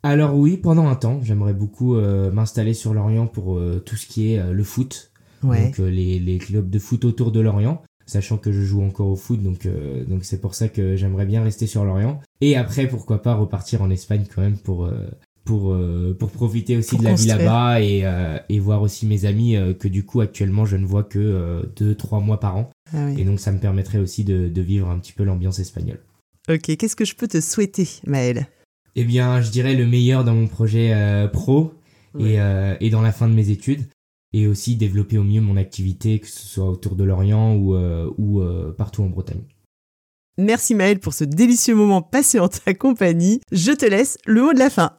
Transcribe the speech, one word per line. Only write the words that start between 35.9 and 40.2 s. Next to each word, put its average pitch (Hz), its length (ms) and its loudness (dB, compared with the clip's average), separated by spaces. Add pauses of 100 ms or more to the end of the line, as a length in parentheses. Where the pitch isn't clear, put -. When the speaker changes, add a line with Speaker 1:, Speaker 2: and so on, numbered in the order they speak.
Speaker 1:
que - 80 -8
ce - 200 -18
soit 95 220 -4
autour 92 280 -4
de 98 80 0
Lorient 104 500 2
ou, 98 200 2
euh, 85 420 -2
ou, 104 240 0
euh, 87 320 -4
partout 101 300 -4
en 92 60 0
Bretagne. 92 340 -8 (960)